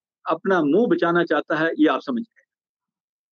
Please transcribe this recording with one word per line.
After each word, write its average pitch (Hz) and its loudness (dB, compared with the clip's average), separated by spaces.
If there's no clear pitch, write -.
अपना 175 0
मुंह 175 2
बचाना 170 0
चाहता 156 -2
है, 160 -2
ये 151 6
आप 135 2
समझ 117 -6
गए। - -14